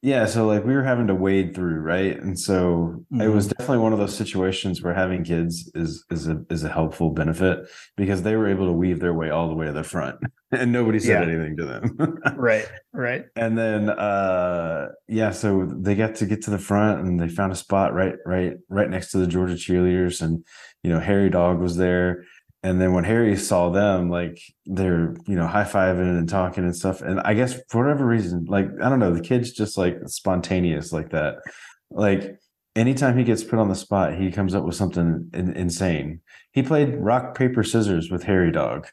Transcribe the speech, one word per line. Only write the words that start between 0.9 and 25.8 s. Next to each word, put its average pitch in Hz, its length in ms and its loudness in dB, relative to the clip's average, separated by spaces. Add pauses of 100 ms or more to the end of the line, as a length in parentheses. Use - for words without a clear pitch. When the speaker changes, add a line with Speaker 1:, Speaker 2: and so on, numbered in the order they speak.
Speaker 1:
to 95 80 2
wade 95 400 2
through, 85 240 -2
right? 87 420 0
And 92 160 -4
so 87 680 0 (160)
it 110 80 4
was 104 180 4
Speaker 2:
Mm-hmm. - 100 -2
Speaker 1:
definitely 135 200 0
one 110 160 4
of 104 60 0
those 101 140 -2
situations 92 720 -2
where 87 100 -2
having 90 300 0
kids 85 520 -4
is, 80 360 -6
is 80 160 -6
a, 78 220 -4
is 80 160 -4
a 78 40 -4
helpful 80 420 -2
benefit 85 480 0 (360)
because 98 280 0
they 107 120 0
were 110 140 2
able 95 160 0
to 90 80 2
weave 87 260 2
their 87 140 0
way 80 160 -2
all 82 180 0
the 80 80 -4
way 80 100 -2
to 76 60 -4
the 76 140 -6
front 67 320 -6 (180)
<laughs> - 160 -10
and 120 220 0
nobody 113 260 2
said 104 260 2
Speaker 2:
Yeah. 82 80 0
Speaker 1:
anything 80 220 -4
to 82 100 -6
them. 113 580 -4
<laughs> - 120 -2
Speaker 2:
Right, 110 320 0 (240)
right. 123 320 -4 (140)
Speaker 1:
And 113 200 0
then, 107 340 0
uh, 90 960 0 (180)
yeah, 110 240 0
so 95 420 0
they 95 220 0
got 110 200 0
to 110 100 -2
get 104 160 -2
to - 80 -8
the 104 100 -2
front 101 480 2
and 90 100 0
they 85 120 0
found 95 240 -2
a - 20 -6
spot 98 380 0
right, 92 220 0 (100)
right, 90 300 -2 (120)
right 98 220 0
next 92 220 -6
to 95 80 0
the 92 80 2
Georgia 90 280 0
cheerleaders. 90 680 2
And, 82 220 -2 (400)
you 90 80 0
know, 82 80 2
Harry 98 300 2
Dog 87 320 2
was 87 160 -2
there. 90 480 2 (400)
And 92 140 0
then 92 140 4
when 90 100 2
Harry 110 320 4
saw 87 360 2
them, 95 380 2
like, 87 300 -4 (260)
they're, 90 500 0 (120)
you 101 80 -2
know, 85 120 0
high-fiving 92 680 2